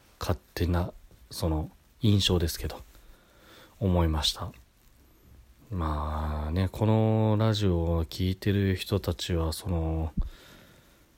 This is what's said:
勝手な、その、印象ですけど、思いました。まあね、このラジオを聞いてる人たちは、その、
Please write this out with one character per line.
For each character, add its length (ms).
勝 200
手 100
な、 260
そ 200
の、 200
印 220
象 180
で 80
す 100
け 100
ど、 140
思 240
い 40
ま 160
し 100
た。 180
ま 800
あ 20
ね、 180
こ 160
の 540
ラ 140
ジ 140
オ 100
を 280
聞 260
い 40
て 160
る 240
人 240
た 140
ち 220
は、 180
そ 160
の、 420